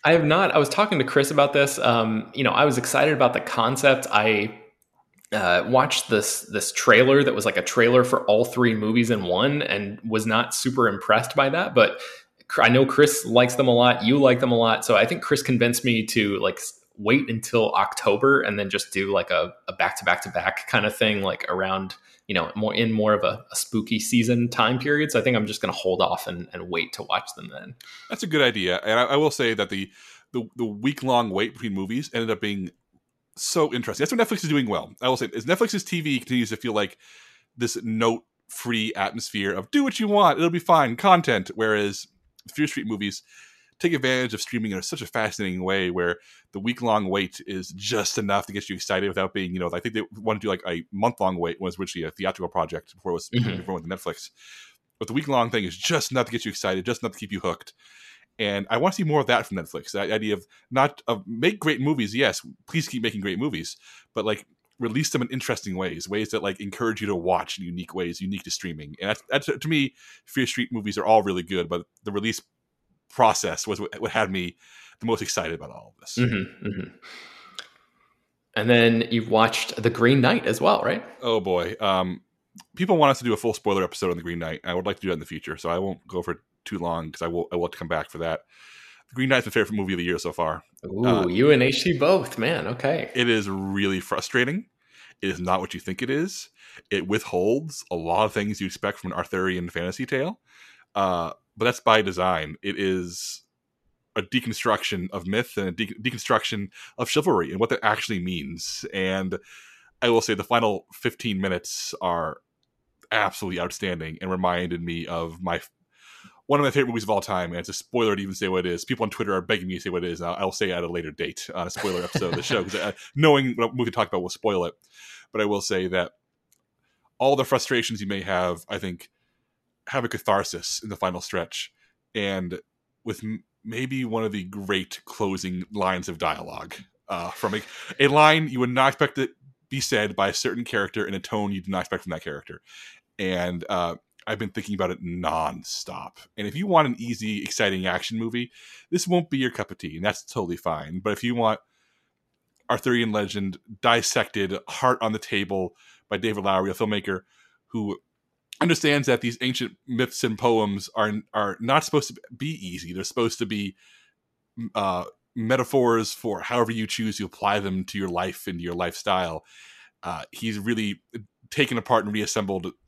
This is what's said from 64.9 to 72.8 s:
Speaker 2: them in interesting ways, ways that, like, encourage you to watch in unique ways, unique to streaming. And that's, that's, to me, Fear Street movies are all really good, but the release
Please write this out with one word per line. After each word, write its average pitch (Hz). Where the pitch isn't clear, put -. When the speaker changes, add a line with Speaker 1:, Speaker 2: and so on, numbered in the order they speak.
Speaker 2:
them 127
in 123
interesting 120
ways, 87
ways 104
that, 107
like, 98
encourage 107
you 107
to 101
watch 87
in 95
unique 87
ways, 87
unique 98
to 85
streaming. 78
And 98
that's, 110
that's, 139
to 151
me, 147
Fear 127
Street -
movies 104
are 101
all 110
really 92
good, 87
but 85
the 104
release 101